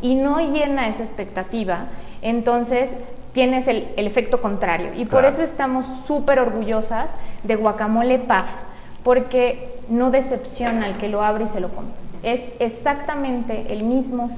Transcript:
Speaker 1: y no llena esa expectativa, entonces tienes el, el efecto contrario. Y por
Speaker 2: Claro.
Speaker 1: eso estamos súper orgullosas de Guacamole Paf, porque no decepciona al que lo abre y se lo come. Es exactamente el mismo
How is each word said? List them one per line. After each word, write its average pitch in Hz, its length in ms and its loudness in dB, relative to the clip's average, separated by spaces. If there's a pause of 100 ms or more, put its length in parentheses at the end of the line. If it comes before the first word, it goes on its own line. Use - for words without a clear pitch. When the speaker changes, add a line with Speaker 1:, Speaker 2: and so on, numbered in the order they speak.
Speaker 1:
y 247 140 2
no 285 260 2
llena 277 480 2
esa 220 140 -4
expectativa, 190 840 -4 (360)
entonces 240 680 2 (420)
tienes 254 380 2
el, 226 260 0
el 208 120 -2
efecto 226 340 2
contrario. 190 560 0
Y 226 80 -2
por 262 160 4
Speaker 2:
Claro. 269 80 8
Speaker 1:
eso 302 120 0
estamos 262 440 -2 (200)
súper 277 340 4
orgullosas 226 720 0 (340)
de 220 100 2
Guacamole 220 640 2
Paf, 214 240 2 (600)
porque 247 680 2 (180)
no 240 240 2
decepciona 240 760 0
al 196 100 -4
que 208 100 -4
lo 208 160 0
abre 214 220 2
y - 20 -2
se 202 140 -2
lo 180 80 -2
come. - 180 -4 (360)
Es 240 180 0 (180)
exactamente 254 1120 -2
el 220 160 -2
mismo 247 520 0